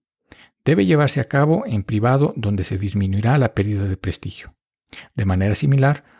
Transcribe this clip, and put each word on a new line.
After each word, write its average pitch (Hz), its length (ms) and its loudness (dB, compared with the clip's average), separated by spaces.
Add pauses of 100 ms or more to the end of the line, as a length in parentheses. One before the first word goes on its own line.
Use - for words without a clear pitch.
(640)
Debe 185 220 2
llevarse 147 320 2
a 127 60 0
cabo 151 420 2
en 110 160 -2
privado 127 520 0
donde 101 280 -2
se 92 160 -6
disminuirá 101 580 0
la 127 160 0
pérdida 101 320 -2
de 92 120 -2
prestigio. - 580 -10 (600)
De 101 100 -2
manera 95 280 2
similar, 139 520 0 (140)